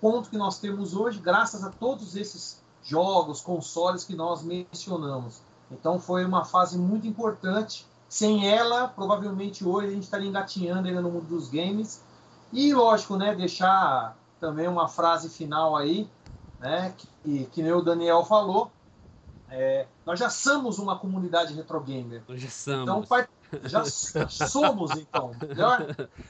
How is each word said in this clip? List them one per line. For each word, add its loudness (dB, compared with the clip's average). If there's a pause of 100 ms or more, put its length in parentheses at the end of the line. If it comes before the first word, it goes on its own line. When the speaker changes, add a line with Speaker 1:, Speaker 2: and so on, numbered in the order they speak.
Speaker 1:
ponto 2
que -6
nós -2
temos -6
hoje, -2
graças 2
a -8
todos -6
esses -12 (220)
jogos, 2
consoles -2
que -8
nós -4
mencionamos. -8 (300)
Então -2
foi 0
uma 2
fase 2
muito 0
importante. -4 (240)
Sem 2
ela, 4
provavelmente -4
hoje 0
a -2
gente -4
estaria -4
engatinhando -2
ainda -2
no -2
mundo -6
dos -6
games. -4 (520)
E 4
lógico, 6
né, 2
deixar 2 (220)
também -2
uma 2
frase 2
final 0
aí, 0 (500)
né, -4 (300)
que, -2
que -4
nem 2
o 4
Daniel 4
falou, 4 (800)
é, 0 (180)
nós -2
já 0
somos 0
uma -2
comunidade -2
retrogamer. -8
Speaker 2:
Nós -10
já -10 (340)
Speaker 1:
Então, -4 (100)
Speaker 2:
somos. -4
Speaker 1:
par-, 2 (340)
já 0
s-, -6 (160)
já -2
somos, 2
então. -4 (140)
Melhor, 2 (440)